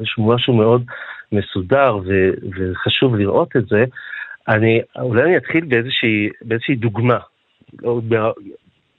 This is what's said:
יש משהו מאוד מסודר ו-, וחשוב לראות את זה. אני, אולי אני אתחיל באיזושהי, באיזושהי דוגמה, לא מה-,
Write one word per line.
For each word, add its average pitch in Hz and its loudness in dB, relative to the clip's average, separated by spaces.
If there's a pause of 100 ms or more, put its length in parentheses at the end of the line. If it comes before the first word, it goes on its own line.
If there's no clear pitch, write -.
יש 110 -6
משהו 120 2
מאוד 117 4 (480)
מסודר 104 0
ו-, 95 2 (260)
וחשוב 95 0
לראות 104 0
את 110 2
זה. 110 2 (640)
אני, 113 4 (180)
אולי 127 2
אני 170 4
אתחיל - -2
באיזושהי, 117 0 (140)
באיזושהי 117 -2
דוגמה, 117 0 (640)
לא 120 -2
מה-, 110 2 (680)